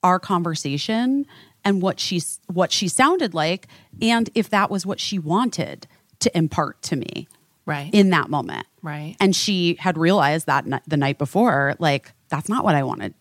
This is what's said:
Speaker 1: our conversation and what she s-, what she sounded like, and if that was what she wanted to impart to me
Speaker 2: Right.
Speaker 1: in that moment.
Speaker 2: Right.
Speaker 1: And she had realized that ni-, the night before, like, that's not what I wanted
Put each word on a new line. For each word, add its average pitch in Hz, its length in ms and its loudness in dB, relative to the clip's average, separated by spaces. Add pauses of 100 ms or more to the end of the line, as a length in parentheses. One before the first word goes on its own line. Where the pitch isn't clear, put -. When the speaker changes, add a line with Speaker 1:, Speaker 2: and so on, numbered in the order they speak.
Speaker 1:
our 185 160 4
conversation 185 1080 -2 (380)
and 196 180 2
what 180 180 -2
she - 160 -2
s-, - 300 -6
what 175 260 0
she 185 160 -2
sounded 262 460 2
like, 165 340 -2 (320)
and 226 340 2
if 220 160 0
that 202 200 2
was 190 160 -4
what 196 140 -6
she - 180 -4
wanted 160 680 -2 (340)
to - 160 0
impart 160 460 -2
to - 140 -4
me - 320 -8 (380)
Speaker 2:
Right. 151 260 -6
Speaker 1:
in 196 180 6
that 160 200 2
moment. 90 360 -4 (160)
Speaker 2:
Right. 151 380 -10
Speaker 1:
And 196 160 4
she 175 380 0
had 180 240 -2
realized 160 480 2
that 139 200 0
ni-, 131 200 -6
the 151 100 -2
night 139 220 0
before, 143 600 2
like, 147 340 -2 (180)
that's 147 180 -6
not 233 160 -2
what 180 100 4
I 143 80 2
wanted 107 380 -6